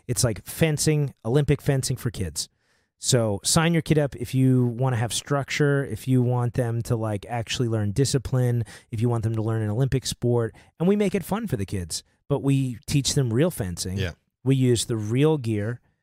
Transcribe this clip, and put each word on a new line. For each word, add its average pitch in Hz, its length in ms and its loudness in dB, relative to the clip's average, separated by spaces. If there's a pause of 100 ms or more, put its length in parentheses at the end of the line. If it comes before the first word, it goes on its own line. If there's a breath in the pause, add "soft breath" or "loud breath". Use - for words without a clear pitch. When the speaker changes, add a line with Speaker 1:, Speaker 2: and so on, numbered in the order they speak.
Speaker 1:
It's, - 180 0
like, 110 200 -2
fencing, 151 720 0 (100)
Olympic 135 380 2
fencing 135 340 0
for - 140 -6
kids. - 380 -6 (500)
So 113 460 2
sign 170 300 4
your 160 80 4
kid 151 160 2
up 147 180 0
if - 180 -6
you 131 320 4
wanna 120 300 0
have 110 160 -2
structure, 143 720 0
if - 240 -6
you 127 140 4
want 120 320 0
them 117 280 0
to, 123 140 -2
like, 110 320 -4
actually 117 400 -4
learn 107 240 0
discipline, 123 720 0 (260 loud breath)
if 110 100 -6
you 120 100 2
want 117 120 -2
them 113 120 -2
to 110 80 -2
learn 110 200 -2
an 107 80 -2
Olympic 127 360 0
sport, 120 480 -2 (260 soft breath)
and 165 80 2
we 208 80 4
make 208 180 0
it 196 100 -2
fun - 220 -4
for 131 100 -2
the 98 100 -4
kids. 87 360 -6 (260)
But 135 140 0
we 135 440 0
teach - 280 0
them 131 180 2
real 143 180 2
fencing. 92 480 -6
Speaker 2:
Yeah. 110 140 -2 (320)
Speaker 1:
We 135 120 4
use 123 300 2
the 117 100 -2
real 123 400 2
gear. 113 440 -4 (220)